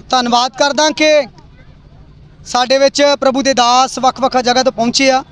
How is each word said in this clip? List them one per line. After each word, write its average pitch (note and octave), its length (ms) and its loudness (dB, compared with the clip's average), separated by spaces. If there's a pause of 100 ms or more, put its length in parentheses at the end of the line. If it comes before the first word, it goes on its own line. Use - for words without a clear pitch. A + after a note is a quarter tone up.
ਧੰਨਵਾਦ B3 500 0
ਕਰਦਾ C#4+ 300 0
ਕਿ D4+ 380 0 (1160)
ਸਾਡੇ B3 320 0
ਵਿੱਚ C#4 260 0 (180)
ਪ੍ਰਭੂ C4+ 200 0
ਦੇ C4+ 120 0
ਦਾਸ B3 460 0
ਵੱਖ-ਵੱਖ B3 380 -2
ਜਗ੍ਹਾ B3 260 0
ਤੋਂ B3+ 80 -2
ਪਹੁੰਚੇ A#3+ 400 0
ਆ C4+ 200 0